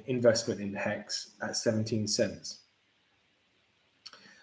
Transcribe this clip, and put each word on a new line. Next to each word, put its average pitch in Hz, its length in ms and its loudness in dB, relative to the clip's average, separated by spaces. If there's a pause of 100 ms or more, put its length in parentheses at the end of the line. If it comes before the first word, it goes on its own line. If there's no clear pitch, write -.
investment 117 560 4
in 98 100 -4
Hex - 600 -4 (100)
at - 160 -4
seventeen 110 500 0
cents. - 520 -2 (1800)